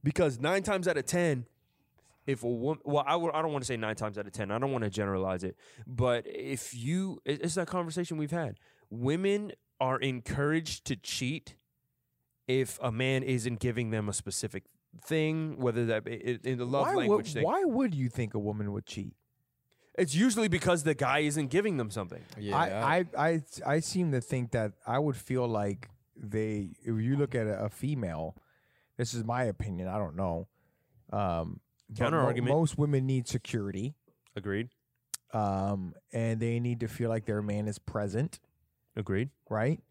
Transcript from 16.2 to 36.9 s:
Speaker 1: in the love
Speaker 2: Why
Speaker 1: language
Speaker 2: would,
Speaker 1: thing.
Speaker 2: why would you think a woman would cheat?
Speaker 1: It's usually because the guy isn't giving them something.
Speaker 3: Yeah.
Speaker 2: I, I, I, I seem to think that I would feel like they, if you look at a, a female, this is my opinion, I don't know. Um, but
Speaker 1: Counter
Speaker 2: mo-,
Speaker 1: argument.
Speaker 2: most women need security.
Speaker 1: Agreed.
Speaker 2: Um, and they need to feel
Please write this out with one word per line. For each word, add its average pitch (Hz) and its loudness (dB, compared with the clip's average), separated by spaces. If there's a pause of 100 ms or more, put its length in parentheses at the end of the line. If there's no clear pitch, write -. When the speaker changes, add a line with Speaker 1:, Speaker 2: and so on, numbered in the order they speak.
Speaker 1:
in 131 0
the 123 -2
love 139 2
Speaker 2:
Why 392 2
Speaker 1:
language 214 2
Speaker 2:
would, 156 -8
Speaker 1:
thing. 131 0
Speaker 2:
why 294 2
would 254 2
you 131 0
think 113 -4
a 110 0
woman 104 -2
would 101 -6
cheat? - -8 (840)
Speaker 1:
It's 151 2
usually 220 4
because 175 2
the 151 4
guy 135 4
isn't 147 0
giving 190 2
them 110 -2
something. 87 -8 (160)
Speaker 3:
Yeah. 104 -2
Speaker 2:
I, 151 2 (120)
I, 147 2
I, 165 2 (240)
I 147 4
seem 175 0
to 123 2
think 123 -4
that 110 0 (160)
I 117 0
would 143 0
feel 127 -2
like 104 -2 (260)
they, 107 -2 (100)
if 113 -2
you 131 2
look 143 0
at 113 2
a, 104 -2
a 107 -2
female, 92 -4 (640)
this 120 -4
is 120 -4
my 120 0
opinion, 92 -2
I 95 -4
don't 80 -4
know. 90 -2 (640)
Um, 85 -2 (300)
but 110 -10
Speaker 1:
Counter 151 2
Speaker 2:
mo-, 143 4
Speaker 1:
argument. 120 2
Speaker 2:
most 160 2
women 143 2
need 131 2
security. 110 -2 (420)
Speaker 1:
Agreed. 104 -2 (640)
Speaker 2:
Um, 98 0 (180)
and 113 -2
they 117 0
need 120 -2
to 113 -4
feel 117 -2